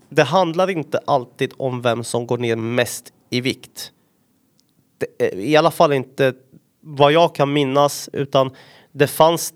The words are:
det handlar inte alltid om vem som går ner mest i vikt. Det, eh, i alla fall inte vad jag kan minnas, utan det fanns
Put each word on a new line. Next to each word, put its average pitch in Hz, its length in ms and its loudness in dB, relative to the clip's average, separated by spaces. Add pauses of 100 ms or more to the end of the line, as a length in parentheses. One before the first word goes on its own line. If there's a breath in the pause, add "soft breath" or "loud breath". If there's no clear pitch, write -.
det 147 140 4
handlar 175 460 0
inte 165 380 -4
alltid 131 500 -4
om 127 240 -6
vem 120 220 -2
som 120 240 -6
går 123 100 -2
ner 117 180 -2
mest 117 580 -4 (160)
i 127 120 -4
vikt. - 500 -8 (1080)
Det, - 360 -4
eh, 92 60 -10
i 131 160 0
alla 156 160 4
fall 160 220 2
inte 131 400 -2 (480)
vad 143 300 2
jag 160 240 2
kan 143 180 0
minnas, 143 600 0
utan 135 380 0 (400 loud breath)
det 139 160 2
fanns 165 480 2